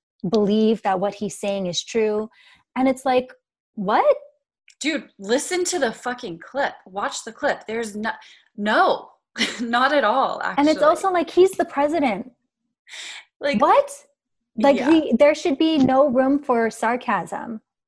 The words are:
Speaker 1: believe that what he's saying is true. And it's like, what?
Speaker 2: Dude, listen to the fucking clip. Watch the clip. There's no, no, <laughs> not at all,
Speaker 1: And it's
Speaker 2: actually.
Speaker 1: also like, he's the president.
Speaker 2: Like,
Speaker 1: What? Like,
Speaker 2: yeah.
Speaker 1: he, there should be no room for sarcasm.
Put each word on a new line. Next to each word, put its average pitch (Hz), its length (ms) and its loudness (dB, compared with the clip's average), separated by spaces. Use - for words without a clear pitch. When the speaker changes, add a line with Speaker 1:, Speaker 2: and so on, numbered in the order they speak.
Speaker 1:
believe 214 540 2
that 190 180 0
what 196 140 -4
he's - 240 -10
saying 196 280 -4
is 170 180 -6
true. 214 460 -2
And 254 120 2
it's 262 160 -2
like, 254 260 0
what? 311 420 2
Speaker 2:
Dude, 285 280 -4
listen 285 460 -2
to 359 140 -4
the 240 140 0
fucking 233 460 -10
clip. - 340 -6
Watch 202 380 -8
the 226 80 -12
clip. - 340 -4
There's 220 280 -8
no, 214 180 -6
no, 233 540 0
<laughs> - 240 -4
not 240 320 0
at 285 120 4
all, 226 380 0
Speaker 1:
And 269 240 0
it's 311 120 2
Speaker 2:
actually. 294 60 2
Speaker 1:
also 349 280 2
like, 339 180 -2
he's 381 220 4
the - 140 -2
president. 285 680 -2
Speaker 2:
Like, 277 200 -2
Speaker 1:
What? 440 460 2
Like, 262 200 4
Speaker 2:
yeah. 254 140 0
Speaker 1:
he, 320 280 4
there 294 160 6
should 302 240 -2
be 320 200 2
no 262 300 4
room 269 340 2
for 233 280 0
sarcasm. 220 880 -4